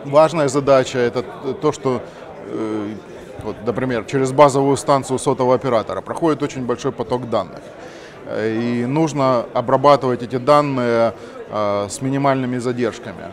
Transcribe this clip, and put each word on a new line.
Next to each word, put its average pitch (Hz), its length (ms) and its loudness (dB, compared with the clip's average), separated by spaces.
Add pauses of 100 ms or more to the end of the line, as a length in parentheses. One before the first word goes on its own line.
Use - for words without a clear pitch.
важная 151 460 4
задача — 135 500 4
это 120 240 0 (380)
то, 151 100 2
что, 123 300 -2 (460)
э, 107 420 -4 (540)
вот, 104 120 -8 (100)
например, 120 400 -2
через 135 260 0
базовую 139 440 6
станцию 131 440 0
сотового 127 360 2
оператора 107 460 0
проходит 143 420 -2
очень 135 220 -6
большой 123 260 -2
поток 123 380 -4
данных. 98 320 -4 (680)
Э, 110 260 -2
и 120 320 0
нужно 135 680 2
обрабатывать 131 720 4
эти 123 140 -6
данные, 123 760 4 (360)
э, 101 400 0
с - 120 -10
минимальными 135 560 0
задержками. 113 760 -4